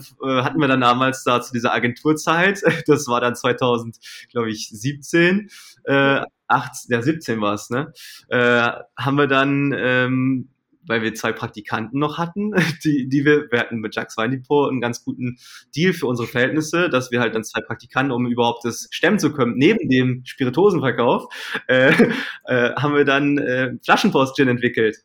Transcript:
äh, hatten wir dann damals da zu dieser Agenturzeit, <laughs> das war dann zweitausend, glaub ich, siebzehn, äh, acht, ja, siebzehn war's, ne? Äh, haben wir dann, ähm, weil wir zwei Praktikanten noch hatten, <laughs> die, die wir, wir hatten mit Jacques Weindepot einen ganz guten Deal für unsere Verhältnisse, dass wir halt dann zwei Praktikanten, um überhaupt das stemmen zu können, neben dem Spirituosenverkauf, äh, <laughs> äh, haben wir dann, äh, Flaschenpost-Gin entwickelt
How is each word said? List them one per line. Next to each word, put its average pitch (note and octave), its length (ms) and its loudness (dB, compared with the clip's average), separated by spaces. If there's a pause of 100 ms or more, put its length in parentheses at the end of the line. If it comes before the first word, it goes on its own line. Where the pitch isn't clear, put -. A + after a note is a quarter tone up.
(240)
äh, C3 180 0
hatten D3 180 -2
wir C#3+ 80 4
dann C3 120 2
damals B2+ 440 2
da A#2+ 180 2
zu - 100 -12
dieser A#2+ 220 0
Agenturzeit, D#3 880 0
<laughs> - 240 0
das D3 200 2
war A#2+ 140 0
dann A#2+ 160 0
zweitausend, A#2+ 640 -2 (320)
glaub A#2 160 -4
ich, A2 240 -8
siebzehn, E3+ 800 -2 (340)
äh, C#3 360 2 (260)
acht, B2+ 260 0 (160)
ja, A#2 140 0
siebzehn C3+ 380 -4
war's, G#2 300 -4
ne? C#3+ 220 -4 (360)
Äh, A#2+ 420 2 (260)
haben C3+ 200 -2
wir C#3+ 100 4
dann, C#3 500 0
ähm, B2+ 720 0 (360)
weil A2+ 180 0
wir A2 120 -2
zwei A2 180 -4
Praktikanten A2 680 -8
noch D3+ 180 -2
hatten, G3+ 360 -6
<laughs> D#3+ 300 0
die, C#3+ 240 0
die C#3 160 0
wir, D3+ 260 2
wir A#2+ 100 2
hatten A#2 180 -4
mit G#2+ 180 -6
Jacques - 200 -8
Weindepot C3 540 0
einen B2+ 100 -4
ganz A#2+ 240 -4
guten B2 340 -8 (360)
Deal F3+ 180 2
für F3 140 -4
unsere A#2 220 -2
Verhältnisse, D#3 600 0
dass B2+ 200 0
wir A#2+ 100 0
halt A2 140 0
dann A2 100 -4
zwei - 180 -8
Praktikanten, C3+ 500 -4
um B2 140 -2
überhaupt A#2+ 380 0
das A#2 260 -8
stemmen F#3 280 0
zu D3+ 140 0
können, A#2+ 240 -2
neben D#3 320 2
dem B2+ 360 0
Spirituosenverkauf, C3+ 1080 0 (360)
äh, C3 240 6
<laughs> - 540 2
äh, A#2+ 280 0
haben D3 200 0
wir C#3+ 100 6
dann, C#3+ 340 2
äh, B2+ 340 -2 (120)
Flaschenpost-Gin D3 640 2
entwickelt A#2+ 560 0